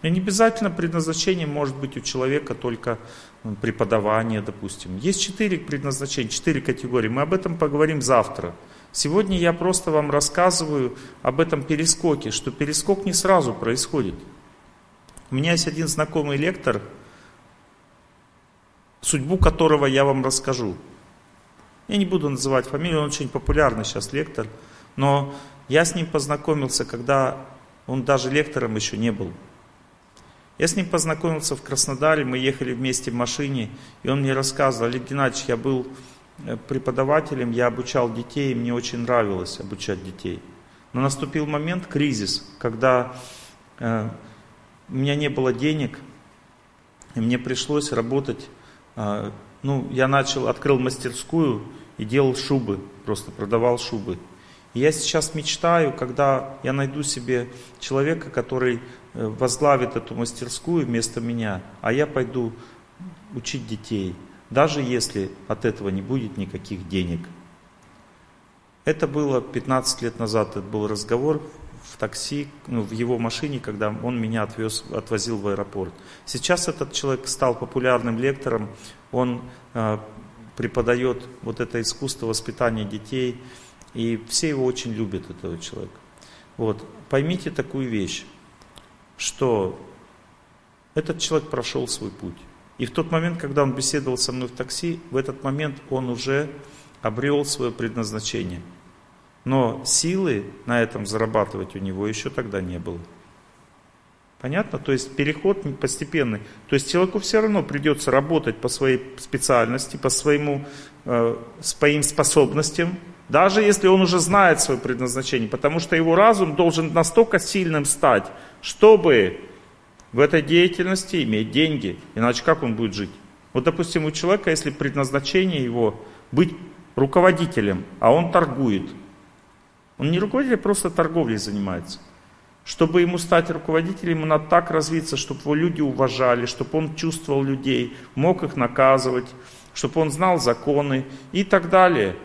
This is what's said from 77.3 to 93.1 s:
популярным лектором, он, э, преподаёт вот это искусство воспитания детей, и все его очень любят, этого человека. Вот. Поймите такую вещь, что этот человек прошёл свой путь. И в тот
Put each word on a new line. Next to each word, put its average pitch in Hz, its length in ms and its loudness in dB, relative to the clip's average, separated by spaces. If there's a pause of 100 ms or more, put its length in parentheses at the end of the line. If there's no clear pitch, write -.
популярным 120 640 0
лектором, 127 480 -2 (420)
он, 123 320 -2 (320)
э, 110 240 -2 (560)
преподаёт 123 720 0 (160)
вот 113 160 -8
это 120 220 -2
искусство 120 460 -6
воспитания 113 580 -2
детей, 120 520 -4 (560)
и 113 360 -2
все - 220 -2
его 135 140 0
очень 127 280 -2
любят, 101 360 -6
этого 87 300 -10
человека. - 400 -14 (580)
Вот. 110 300 -4 (220)
Поймите 156 420 0
такую 135 380 -6
вещь, 104 360 -4 (920)
что 110 600 -2 (1160)
этот 156 240 -4
человек 156 320 -2
прошёл 123 380 -4
свой 107 220 -6
путь. 90 280 -12 (400)
И 123 80 -2
в 113 60 -10
тот 165 180 -2